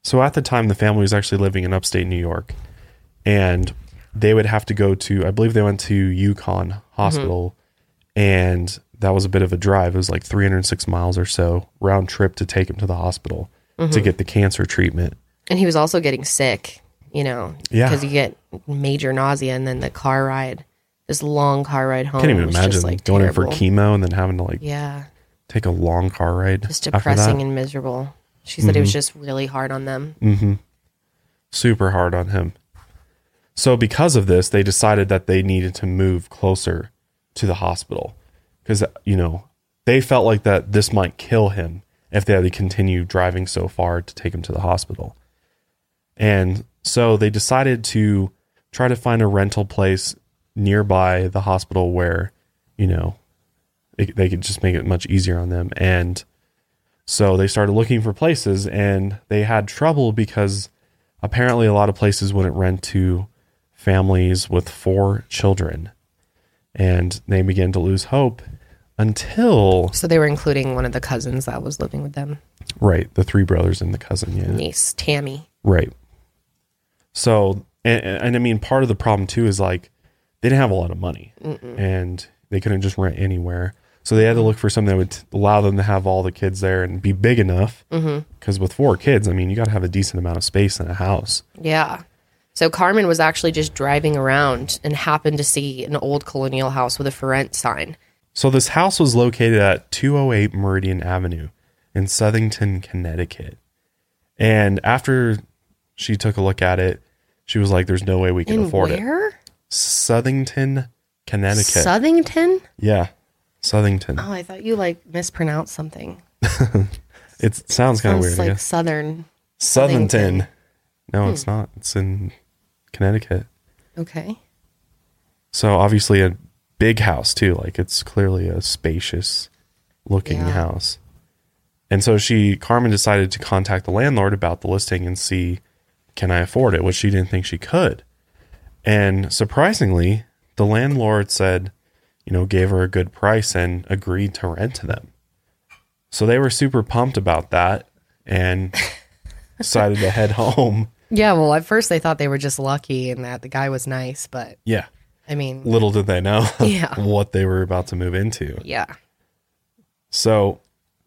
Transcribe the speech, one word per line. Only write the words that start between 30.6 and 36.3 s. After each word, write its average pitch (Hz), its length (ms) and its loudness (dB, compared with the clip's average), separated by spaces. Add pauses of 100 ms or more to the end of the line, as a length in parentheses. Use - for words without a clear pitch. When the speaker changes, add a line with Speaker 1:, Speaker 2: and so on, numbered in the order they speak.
Speaker 1:
Super 107 400 2
hard 90 240 2
on 90 140 -2
him. 90 240 -2 (1000)
So 127 220 4
because 135 380 2
of 101 120 4
this, 92 220 4
they 101 140 2
decided 98 460 2
that 95 180 0
they 95 140 2
needed 92 340 0
to - 100 -6
move 92 440 0
closer 92 600 -2 (440)